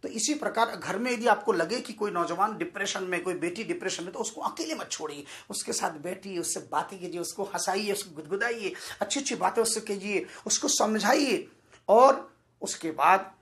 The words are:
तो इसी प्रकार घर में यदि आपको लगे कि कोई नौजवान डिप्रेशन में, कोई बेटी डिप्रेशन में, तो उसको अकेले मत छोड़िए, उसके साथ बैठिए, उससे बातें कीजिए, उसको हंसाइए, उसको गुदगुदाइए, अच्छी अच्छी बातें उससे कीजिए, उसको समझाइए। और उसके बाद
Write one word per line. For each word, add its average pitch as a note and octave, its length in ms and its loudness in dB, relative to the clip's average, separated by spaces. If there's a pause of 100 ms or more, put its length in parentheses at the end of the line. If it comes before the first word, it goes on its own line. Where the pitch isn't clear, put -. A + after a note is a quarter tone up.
तो - 60 -8
इसी A3+ 240 -2
प्रकार A3+ 420 0
घर F#3 240 -4
में B3 120 0
यदि A#3+ 160 0
आपको G#3+ 240 4
लगे F3+ 280 2
कि - 140 -10
कोई G#3 180 -4
नौजवान F3 460 0
डिप्रेशन G3 460 -4
में, F3+ 200 -2
कोई F#3 100 -2
बेटी F3 300 -4
डिप्रेशन E3+ 400 -6
में, F#3 100 -10
तो C4+ 60 -10
उसको - 220 -6
अकेले D#4 340 -4
मत G3+ 160 -10
छोड़िए, C#3+ 340 -8 (240)
उसके G#3+ 240 -6
साथ F#3+ 180 -2
बैठिए, F3 460 -8
उससे E3+ 220 -4 (120)
बातें E3+ 280 -2
कीजिए, F3 220 -8
उसको G3 220 -6
हंसाइए, G3+ 500 -2
उसको F3+ 220 -6
गुदगुदाइए, G3+ 580 -4 (280)
अच्छी G#3 180 -2
अच्छी C4 160 -4
बातें F#3 260 0
उससे A3 200 0
कीजिए, G3+ 440 -2 (200)
उसको A3 220 0
समझाइए। A3 800 2 (420)
और C4 440 8 (280)
उसके D#3 300 -6
बाद E3+ 400 6 (100)